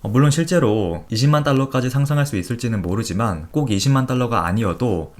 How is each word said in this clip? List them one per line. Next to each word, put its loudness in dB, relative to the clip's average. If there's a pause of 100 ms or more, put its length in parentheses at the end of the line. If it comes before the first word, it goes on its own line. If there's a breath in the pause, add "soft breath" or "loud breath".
어, -6
물론 6
실제로 0
이십만 2
달러까지 0
상승할 0
수 -4
있을지는 -4
모르지만, -2
꼭 -2
이십만 2
달러가 0
아니어도 -2